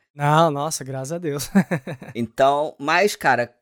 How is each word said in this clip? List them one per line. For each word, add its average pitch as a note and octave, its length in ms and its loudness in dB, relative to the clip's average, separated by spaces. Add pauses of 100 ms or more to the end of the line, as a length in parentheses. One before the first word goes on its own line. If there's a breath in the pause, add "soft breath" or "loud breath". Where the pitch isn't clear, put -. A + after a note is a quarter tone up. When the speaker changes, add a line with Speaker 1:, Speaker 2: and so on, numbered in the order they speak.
(160)
Speaker 1:
Não, D3+ 340 4
nossa, D3 340 -4
graças C3 280 -10
a E3+ 80 -8
Deus. C#3+ 340 -6
<laughs> E3+ 640 -2
Speaker 2:
Então, C#3 640 0
mas, E3+ 360 2
cara, A#2+ 460 0